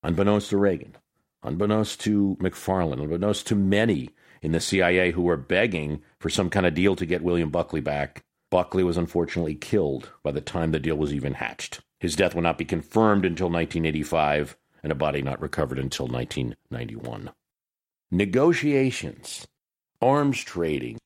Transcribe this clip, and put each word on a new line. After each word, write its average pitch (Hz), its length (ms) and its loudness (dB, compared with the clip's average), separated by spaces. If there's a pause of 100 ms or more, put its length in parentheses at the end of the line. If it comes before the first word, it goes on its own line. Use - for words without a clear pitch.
Unbeknownst 101 480 2
to 101 60 2
Reagan, 98 380 0 (460)
unbeknownst 104 600 0
to 101 380 0
McFarlane, 87 640 -2
unbeknownst 87 460 -2
to 110 80 2
many 101 560 2 (300)
in 80 100 -2
the 82 80 2
C 95 220 0
I 90 100 4
A 90 200 4
who 87 120 0
were 87 120 4
begging 78 680 -2 (160)
for 82 100 -4
some 90 200 0
kind 95 160 2
of 82 80 4
deal 92 220 4
to 87 100 -4
get 82 180 -2
William 85 260 0
Buckley 82 320 -2
back, 71 420 -6 (280)
Buckley 92 320 2
was 87 140 2
unfortunately 85 580 -2
killed 71 560 -2 (100)
by 73 100 -2
the 71 100 -4
time 82 300 -2
the 78 80 0
deal 78 160 -2
was 73 180 -2
even 69 200 -4
hatched. - 480 -10 (180)
His 87 160 -4
death 90 200 2
would 85 80 0
not 82 140 2
be 82 80 -6
confirmed 101 600 4
until 87 240 0
nineteen 85 360 0
eighty-five, 76 680 0 (260)
and 76 100 -4
a 76 40 0
body 71 260 0
not 67 200 -4
recovered 69 380 -4
until 67 280 -4
nineteen 62 480 -6 (140)
ninety-one. 58 600 -10 (800)
Negotiations, 131 1400 0 (540)
arms 139 420 2
trading 78 640 -4